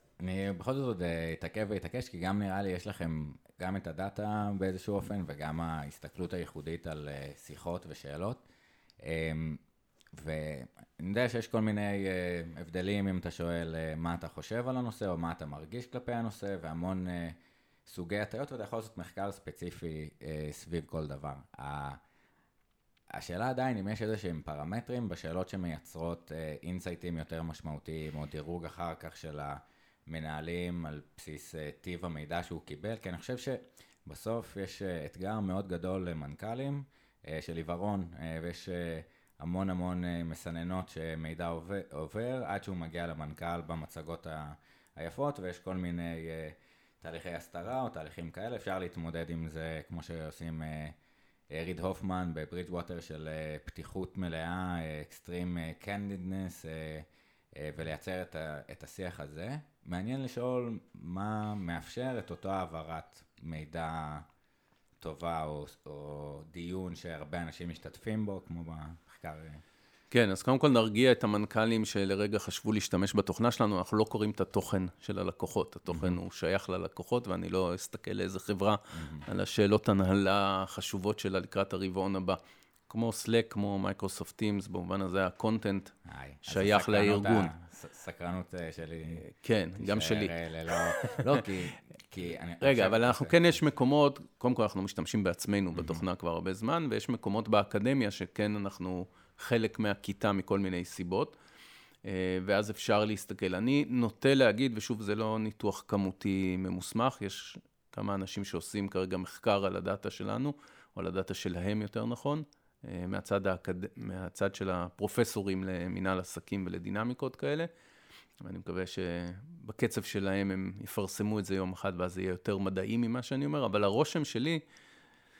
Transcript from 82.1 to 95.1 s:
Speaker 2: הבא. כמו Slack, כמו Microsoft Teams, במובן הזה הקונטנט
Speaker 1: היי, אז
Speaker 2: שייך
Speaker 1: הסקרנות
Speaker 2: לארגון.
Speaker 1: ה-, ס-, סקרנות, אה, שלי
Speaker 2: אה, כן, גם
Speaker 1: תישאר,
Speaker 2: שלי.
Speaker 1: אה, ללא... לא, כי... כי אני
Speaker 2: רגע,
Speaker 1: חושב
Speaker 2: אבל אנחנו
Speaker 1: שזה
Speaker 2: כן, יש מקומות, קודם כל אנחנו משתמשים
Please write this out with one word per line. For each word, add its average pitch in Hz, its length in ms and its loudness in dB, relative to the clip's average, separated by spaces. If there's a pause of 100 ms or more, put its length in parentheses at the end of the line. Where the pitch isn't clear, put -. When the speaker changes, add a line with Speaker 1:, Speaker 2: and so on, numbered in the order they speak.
Speaker 2:
הבא. 95 200 2 (540)
כמו 117 200 2
Slack, 113 400 4
כמו 98 400 0
Microsoft 98 440 -4
Teams, 101 380 2
במובן 90 300 -2
הזה 95 240 2
הקונטנט 104 640 2 (160)
Speaker 1:
היי, 67 240 -12
אז - 240 -10
Speaker 2:
שייך 101 280 8
Speaker 1:
הסקרנות 104 240 8
Speaker 2:
לארגון. 101 400 8
Speaker 1:
ה-, 82 40 2 (220)
ס-, - 220 -16
סקרנות, 87 640 -6
אה, 85 160 -4
שלי 80 320 -8
Speaker 2:
אה, 82 260 -8 (140)
כן, 101 260 4 (160)
גם 101 140 6
Speaker 1:
תישאר, 110 180 4
Speaker 2:
שלי. 104 120 2
Speaker 1:
אה, 82 200 -2
ללא... 82 240 -2 (520)
לא, 127 160 6
כי... 95 260 -2 (440)
כי 87 280 -4
אני 85 120 -6 (100)
Speaker 2:
רגע, 127 220 8
Speaker 1:
חושב - 20 10
Speaker 2:
אבל 113 180 8
אנחנו 123 220 6
Speaker 1:
שזה - 60 -4
Speaker 2:
כן, 170 140 10
יש 165 180 6
מקומות, 143 560 6 (180)
קודם 123 160 4
כל 117 100 4
אנחנו 98 180 2
משתמשים 98 420 2